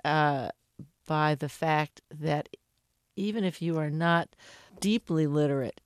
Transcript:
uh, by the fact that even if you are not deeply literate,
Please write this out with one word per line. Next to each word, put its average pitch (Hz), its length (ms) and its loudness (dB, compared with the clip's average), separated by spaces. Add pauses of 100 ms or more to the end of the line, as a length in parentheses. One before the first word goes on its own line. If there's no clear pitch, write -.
uh, 147 460 2 (560)
by 151 300 2
the 143 120 -6
fact 151 520 -2 (100)
that 151 380 -4 (640)
even 208 300 -2
if 175 180 -4
you 165 160 -2
are 151 120 -2
not 170 380 2 (520)
deeply 190 460 2
literate, 143 600 0